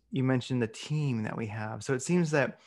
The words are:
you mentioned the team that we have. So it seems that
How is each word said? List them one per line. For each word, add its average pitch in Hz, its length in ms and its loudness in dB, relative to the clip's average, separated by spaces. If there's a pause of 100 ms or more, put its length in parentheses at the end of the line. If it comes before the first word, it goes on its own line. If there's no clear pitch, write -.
(120)
you 139 120 0
mentioned 127 380 2
the 113 60 2
team 135 560 -2
that - 140 -4
we 113 100 -4
have. 110 360 -8
So 135 120 0
it 131 80 -2
seems 175 280 2
that 139 360 2